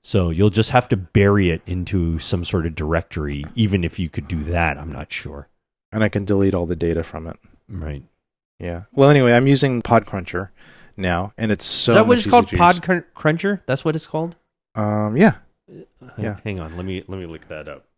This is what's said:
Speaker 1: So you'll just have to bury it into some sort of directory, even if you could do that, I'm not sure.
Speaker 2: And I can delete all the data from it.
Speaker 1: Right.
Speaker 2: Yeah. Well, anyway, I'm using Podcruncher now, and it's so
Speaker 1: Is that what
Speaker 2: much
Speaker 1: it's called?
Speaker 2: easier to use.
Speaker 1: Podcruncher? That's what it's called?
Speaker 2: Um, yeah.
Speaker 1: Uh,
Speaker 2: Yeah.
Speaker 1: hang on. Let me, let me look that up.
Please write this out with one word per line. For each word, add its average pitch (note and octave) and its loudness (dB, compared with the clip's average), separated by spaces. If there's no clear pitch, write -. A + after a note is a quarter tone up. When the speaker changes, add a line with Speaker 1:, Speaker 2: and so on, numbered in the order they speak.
Speaker 1:
So F2+ 0
you'll F#2+ 4
just A2 0
have B2+ 2
to A2+ 2
bury G2+ 4
it D#2+ -2
into F2 -2
some F2 -4
sort E2+ -2
of E2 -4
directory, D2+ -4
even G2+ 0
if E2 -6
you E2 -4
could - -10
do D#2 -4
that, E2 -2
I'm D2+ -12
not D2 -12
sure. D2 -12
Speaker 2:
And A2 0
I G2+ 0
can G2+ -4
delete G2 2
all F2 -2
the E2+ -4
data E2 -2
from D#2+ -12
it. - -14
Speaker 1:
Right. D2+ -10
Speaker 2:
Yeah. F2 -10
Well, C#3 6
anyway, C3 6
I'm B2 4
using C3+ 2
Podcruncher G2 0
now, F#2 -2
and A2 -2
it's G2+ -2
so - 0
Speaker 1:
Is - 6
that G#3+ 8
what B3 4
Speaker 2:
much - -2
Speaker 1:
it's G3+ -2
called? A#3+ 4
Speaker 2:
easier F3+ -2
to F3 6
use. F3 -2
Speaker 1:
Podcruncher? F3 -2
That's C3 -4
what D#3 0
it's D3+ -10
called? E3 -8
Speaker 2:
Um, G#2+ -2
yeah. F#3 4
Speaker 1:
Uh, - -20
Speaker 2:
Yeah. G#2+ -6
Speaker 1:
hang G2 -6
on. D#2+ -10
Let F2+ -10
me, F#2+ -8
let F#2+ -12
me F2+ -12
look D#2+ -16
that D2+ -14
up. C#2 -18